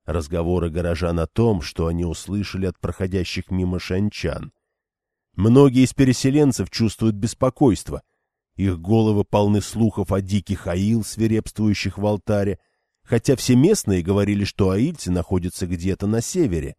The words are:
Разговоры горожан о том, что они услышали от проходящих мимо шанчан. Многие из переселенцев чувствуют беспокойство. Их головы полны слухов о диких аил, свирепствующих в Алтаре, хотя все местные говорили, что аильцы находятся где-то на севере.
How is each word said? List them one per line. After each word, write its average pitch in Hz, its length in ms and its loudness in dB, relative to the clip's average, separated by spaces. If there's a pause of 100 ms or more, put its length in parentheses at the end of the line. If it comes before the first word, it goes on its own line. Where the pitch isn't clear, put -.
Разговоры 85 640 -2
горожан 85 480 -2
о 82 80 -2
том, 110 340 0
что 82 280 -4
они 85 160 -2
услышали 95 600 -6
от 90 120 -6
проходящих 92 720 -6
мимо 92 300 -2
шанчан. 92 720 -4 (840)
Многие 127 480 6
из - 80 0
переселенцев 135 800 2
чувствуют 110 440 0
беспокойство. 107 880 0 (540)
Их 95 240 0
головы 107 420 2
полны 104 380 2
слухов 107 500 -2
о 101 120 0
диких 95 440 -4
аил, 101 380 0
свирепствующих 107 920 -2
в 101 80 -2
Алтаре, 101 520 -2 (460)
хотя 120 320 0
все - 180 2
местные 123 480 4
говорили, 101 420 0
что 95 260 0
аильцы 104 400 -2
находятся 90 560 -4
где-то 90 400 -4
на 113 160 0
севере. 85 560 -2